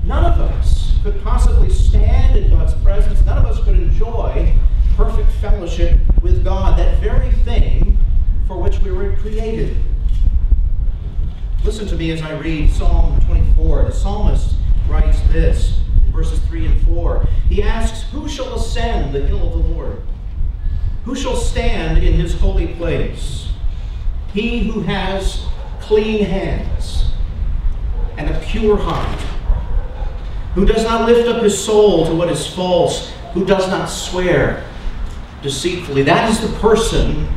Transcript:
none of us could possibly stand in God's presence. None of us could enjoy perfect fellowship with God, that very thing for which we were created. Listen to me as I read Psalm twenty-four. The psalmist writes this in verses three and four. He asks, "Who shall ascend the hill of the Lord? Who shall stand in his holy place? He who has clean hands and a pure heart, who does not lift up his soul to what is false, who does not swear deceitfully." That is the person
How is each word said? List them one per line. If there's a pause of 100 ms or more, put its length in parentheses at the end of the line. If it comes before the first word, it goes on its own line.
none
of
us (100)
could
possibly
stand
in
God's
presence.
None
of
us
could
enjoy (400)
perfect
fellowship (240)
with
God,
that
very (120)
thing (480)
for
which
we
were
created. (1900)
Listen
to
me
as
I
read
Psalm
twenty-four.
The
psalmist (320)
writes (120)
this (280)
in
verses
three
and
four. (200)
He
asks,
"Who
shall
ascend
the
hill
of
the
Lord? (1040)
Who
shall
stand
in
his
holy
place? (840)
He
who
has (340)
clean
hands (1120)
and
a
pure
heart, (1400)
who
does
not
lift
up
his
soul
to
what
is
false, (220)
who
does
not
swear (800)
deceitfully."
That
is
the
person